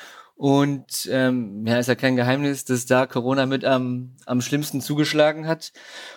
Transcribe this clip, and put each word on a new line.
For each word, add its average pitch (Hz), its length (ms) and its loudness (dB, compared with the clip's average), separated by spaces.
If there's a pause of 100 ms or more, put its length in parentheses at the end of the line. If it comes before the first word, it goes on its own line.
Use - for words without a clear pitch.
(360)
und, 139 760 2
ähm, 123 560 0
ja, 117 100 2
ist 120 120 0
ja 123 80 2
kein 131 200 0
Geheimnis, 135 480 0
dass 123 220 -2
da 131 180 4
Corona 131 400 0
mit 131 220 -2
am, 127 580 -2
am 123 160 -2
schlimmsten 147 400 -2
zugeschlagen 151 680 0
hat. 160 260 -4 (440)